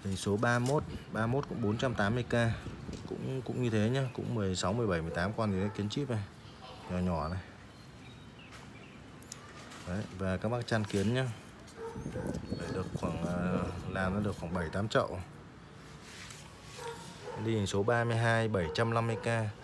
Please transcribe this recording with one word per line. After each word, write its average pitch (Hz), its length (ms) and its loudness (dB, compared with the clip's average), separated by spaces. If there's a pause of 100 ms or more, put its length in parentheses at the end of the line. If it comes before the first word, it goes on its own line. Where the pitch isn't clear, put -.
Hình 95 120 0
số 101 220 2
ba 120 220 6
mươi 123 100 4
mốt, 151 140 4 (280)
ba 110 160 2
mươi 120 60 2
mốt 143 160 0
cũng - 120 -2
bốn 107 160 4
trăm 123 160 2
tám 104 220 4
mươi 123 80 2
k. - 100 0 (760)
Cũng, 131 360 -2
cũng 123 180 0
như 120 60 4
thế 107 200 6
nhá, 135 140 4 (100)
cũng 110 220 0
mười 95 200 2
sáu, 90 180 2
mười 117 140 4
bảy, 85 140 4
mười 82 100 -2
tám 92 220 2
con 107 180 2
gì 95 80 4
đấy, 101 180 2
kiến 101 120 2
chip 139 200 0
này. 107 140 2 (680)
Nhỏ 90 80 0
nhỏ 87 320 2
này. 92 100 0 (2500)
Đấy, 95 160 -2 (140)
và 95 200 2
các 110 120 0
bác 120 180 0
chăn 110 160 4
kiến 101 300 4
nhá. 131 140 4 (1300)
Đấy, - 140 -4
được 90 200 -2
khoảng, 85 320 -2
ờ, 90 380 2 (260)
làm 95 240 2
nó 101 60 2
được 104 200 0
khoảng 85 140 -4
bảy 85 160 0
tám 98 180 0
chậu. 113 320 2 (2250)
Đi 113 100 2
hình 101 120 2
số 98 160 2
ba 117 200 4
mươi 117 140 2
hai, 113 300 4
bảy 98 280 2
trăm 117 180 2
năm 117 140 2
mươi 117 80 2
k. 117 120 -2 (360)